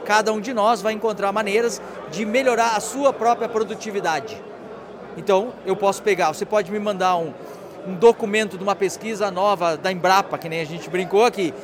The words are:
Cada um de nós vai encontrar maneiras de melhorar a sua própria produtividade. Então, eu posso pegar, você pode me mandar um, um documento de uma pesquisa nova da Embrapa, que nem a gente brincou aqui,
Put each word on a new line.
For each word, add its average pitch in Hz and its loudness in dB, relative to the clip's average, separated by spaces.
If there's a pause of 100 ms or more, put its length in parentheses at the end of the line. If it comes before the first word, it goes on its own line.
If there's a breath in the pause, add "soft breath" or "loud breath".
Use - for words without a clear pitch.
Cada 214 4
um 214 -2
de 220 -6
nós 220 2
vai 220 0
encontrar 214 0
maneiras 214 0 (300 loud breath)
de 180 -4
melhorar 233 2
a 208 0
sua 262 2
própria 233 2
produtividade. 202 -4 (720)
Então, 208 2 (120)
eu 190 0
posso 196 0
pegar, 175 2
você 175 -4
pode 202 0
me 214 -2
mandar 185 0
um, 160 -4 (540 loud breath)
um 185 -8
documento 214 4
de 185 -8
uma 196 2
pesquisa 196 -2
nova 180 2
da 185 -2
Embrapa, 185 4
que 170 -8
nem 165 -4
a 160 -4
gente 165 -10
brincou 185 2
aqui, 190 0